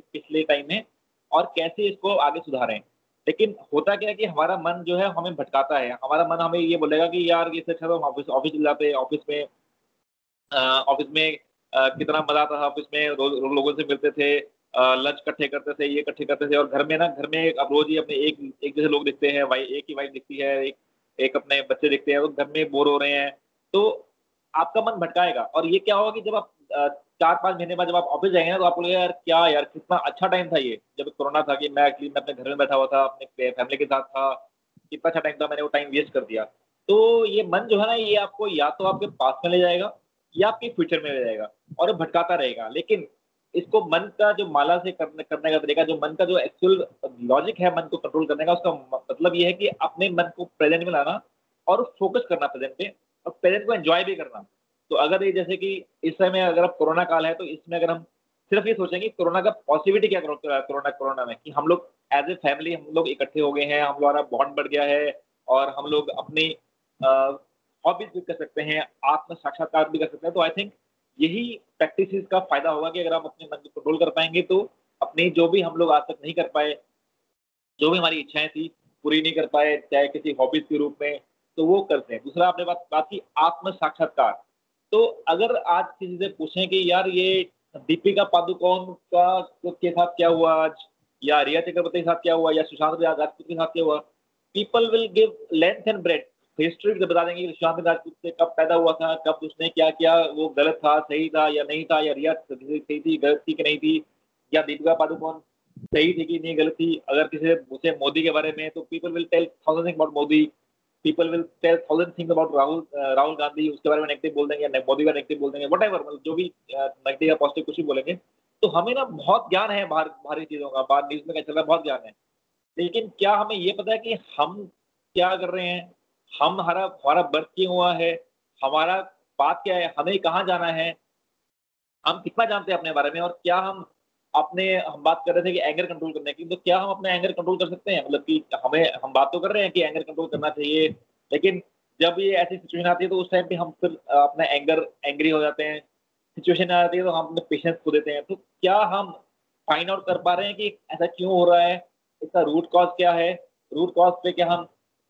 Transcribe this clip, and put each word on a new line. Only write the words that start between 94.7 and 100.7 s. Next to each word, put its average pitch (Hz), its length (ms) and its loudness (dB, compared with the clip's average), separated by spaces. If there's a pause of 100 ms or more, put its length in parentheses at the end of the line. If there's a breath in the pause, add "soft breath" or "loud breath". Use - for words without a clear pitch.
will 226 220 0
give 214 220 4 (240)
length 175 300 2
and 214 140 0
breadth, - 600 -4
हिस्ट्री 170 340 0
भी 185 120 0
बता 170 180 2
देंगे 175 180 -4
कि 175 60 -4
सुशांत 165 400 -2
राजपूत 165 260 -2
से 170 180 -10
कब 170 140 2
पैदा 160 300 2
हुआ 165 160 4
था, 160 240 -2
कब 156 280 -2
उसने 160 260 -6
क्या 160 200 4
किया, 160 300 4
वो 156 300 0
गलत 147 360 2